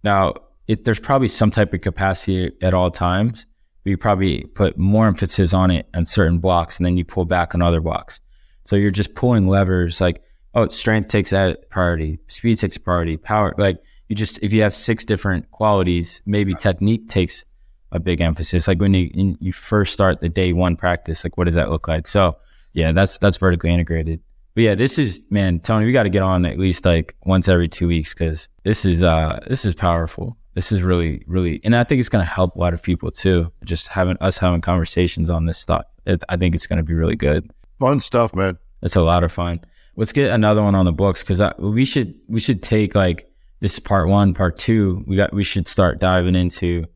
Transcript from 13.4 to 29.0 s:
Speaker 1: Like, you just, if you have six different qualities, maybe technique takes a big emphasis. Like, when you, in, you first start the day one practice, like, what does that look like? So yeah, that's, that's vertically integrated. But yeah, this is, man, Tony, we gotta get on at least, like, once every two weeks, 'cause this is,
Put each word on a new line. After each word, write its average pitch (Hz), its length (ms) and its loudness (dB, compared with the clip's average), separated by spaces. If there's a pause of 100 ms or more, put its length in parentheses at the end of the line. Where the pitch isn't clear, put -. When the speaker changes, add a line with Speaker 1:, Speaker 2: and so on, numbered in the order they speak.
Speaker 1:
Like, 98 220 0 (300)
you 107 80 -6
just, - 260 -6
if 104 100 -2
you 110 100 4
have 104 120 2
six - 300 -4
different 98 460 -4
qualities, 90 760 0
maybe 101 280 -2
technique 104 540 -2
takes - 360 -2 (480)
a 90 80 -4
big 85 200 -2
emphasis. 82 480 0
Like, 90 120 0
when 98 120 2
you, 92 220 2
in, 95 260 -2
you 92 120 -6
first - 400 -2
start 95 280 0
the 85 80 -4
day 90 240 0
one 87 240 2
practice, 87 480 -4
like, 85 140 -8
what 90 60 0
does 85 100 0
that 73 160 0
look 80 180 -4
like? 80 180 -2
So 92 300 2 (360)
yeah, 80 200 2
that's, 95 260 2
that's 101 180 2
vertically 87 360 2
integrated. 82 480 -2 (340)
But 113 100 4
yeah, 107 100 4
this 127 240 0
is, 110 320 -2
man, 95 300 0
Tony, 110 260 0
we 123 60 2
gotta 117 160 2
get 95 140 2
on 92 220 2
at 80 140 -4
least, 92 260 0
like, 82 300 2 (100)
once 92 240 2
every 87 200 4
two - 180 -4
weeks, 82 260 -2
'cause 80 360 -4 (160)
this 107 200 0
is, 87 180 2